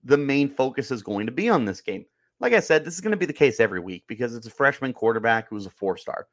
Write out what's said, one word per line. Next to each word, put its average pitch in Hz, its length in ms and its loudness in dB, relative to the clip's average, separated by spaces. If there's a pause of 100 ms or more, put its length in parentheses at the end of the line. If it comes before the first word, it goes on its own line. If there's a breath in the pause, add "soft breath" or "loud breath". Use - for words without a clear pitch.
the 135 140 4
main 139 320 0
focus 131 400 -2
is 120 140 -6
going 104 240 -4
to 120 40 -6
be 180 160 -2
on 175 160 2
this 98 160 -4
game. 98 260 -8 (340)
Like 247 140 0
I 202 80 4
said, 156 220 2
this 170 120 -10
is 185 60 -12
gonna 214 140 0
be 175 120 -2
the 147 40 -8
case 139 280 4
every 98 200 2
week 90 280 -10
because 117 280 -6
it's 113 120 -14
a 110 40 -16
freshman 139 400 0
quarterback 113 560 0
who's 101 200 -10
a - 20 -12
four-star. - 640 -6